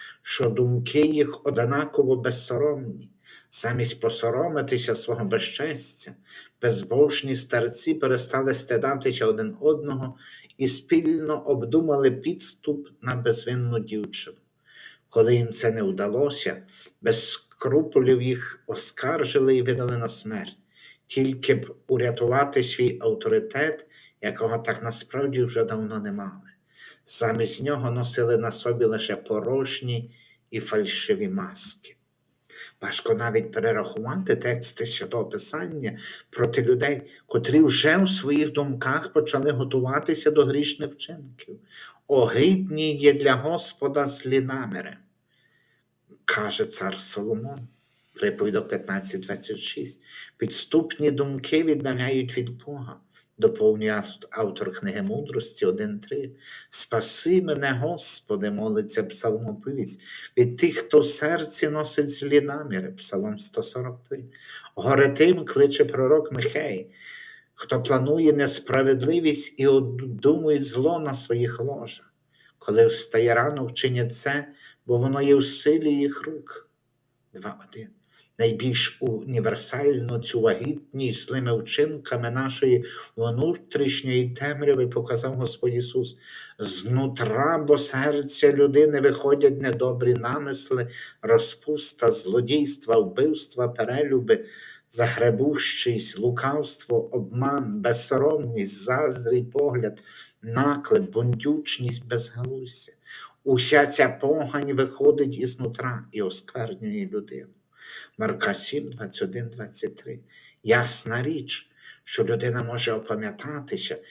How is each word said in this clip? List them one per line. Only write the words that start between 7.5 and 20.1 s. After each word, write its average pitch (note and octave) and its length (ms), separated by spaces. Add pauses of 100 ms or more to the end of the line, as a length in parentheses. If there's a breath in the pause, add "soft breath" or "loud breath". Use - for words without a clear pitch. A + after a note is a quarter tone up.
перестали C3 600
стидатися C3 720
один A2 340
одного C#3 580 (400 loud breath)
і C3+ 100
спільно D#3 720
обдумали C#3 720
підступ - 760 (140)
на B2+ 140
безвинну A#2+ 640
дівчину. - 580 (720 loud breath)
Коли A#2 260
їм A#2 160
це A2+ 200
не A2 120
вдалося, G2+ 800 (380 loud breath)
без D3 300
скрупулів C3 920
їх B2 460
оскаржили C3+ 920
і B2+ 40
видали B2 360
на F#2+ 100
смерть, G#2 500 (500 loud breath)